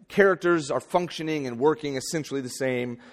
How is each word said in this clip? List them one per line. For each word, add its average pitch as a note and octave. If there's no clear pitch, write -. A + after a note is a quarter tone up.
characters F3
are C3
functioning D#3
and A#2+
working C#3+
essentially C#3
the B2
same, B2